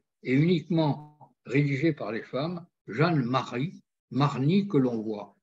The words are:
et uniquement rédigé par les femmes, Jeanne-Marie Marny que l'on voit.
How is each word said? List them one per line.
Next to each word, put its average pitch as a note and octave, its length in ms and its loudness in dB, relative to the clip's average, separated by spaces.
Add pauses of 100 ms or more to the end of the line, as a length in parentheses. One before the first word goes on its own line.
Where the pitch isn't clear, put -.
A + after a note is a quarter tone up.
(220)
et B2+ 120 -2
uniquement D#3+ 840 2 (280)
rédigé C#3 480 0
par A2 180 -8
les A2 100 -6
femmes, E3+ 440 -8 (200)
Jeanne-Marie B2+ 960 -2 (300)
Marny C#3+ 580 2
que - 80 0
l'on B2 240 2
voit. G#2 420 -8